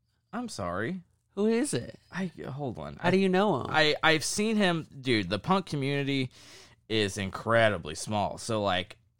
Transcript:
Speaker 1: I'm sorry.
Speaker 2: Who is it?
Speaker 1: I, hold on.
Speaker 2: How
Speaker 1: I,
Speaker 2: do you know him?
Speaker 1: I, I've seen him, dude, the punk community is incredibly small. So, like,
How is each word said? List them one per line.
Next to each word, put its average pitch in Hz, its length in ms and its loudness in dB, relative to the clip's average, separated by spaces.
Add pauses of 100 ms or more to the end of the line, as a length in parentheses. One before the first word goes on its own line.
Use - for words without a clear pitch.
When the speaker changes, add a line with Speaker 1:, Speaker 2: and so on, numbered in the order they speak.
(320)
Speaker 1:
I'm 240 160 -6
sorry. 104 520 -4 (400)
Speaker 2:
Who 208 120 2
is 240 220 0
it? 123 240 -6 (140)
Speaker 1:
I, 180 180 -4 (200)
hold 131 280 -6
on. 73 220 -10
Speaker 2:
How 175 80 0
Speaker 1:
I, - 20 6
Speaker 2:
do 185 80 6
you 196 100 4
know 185 320 2
him? - 100 -4
Speaker 1:
I, 151 320 4
I've 156 220 4
seen 214 320 0
him, 175 300 2 (140)
dude, 110 300 2
the 104 80 0
punk 185 280 0
community 139 640 -2 (580)
is 104 300 0
incredibly 98 760 0
small. 104 440 -4
So, 107 240 -4
like, 92 340 -2 (240)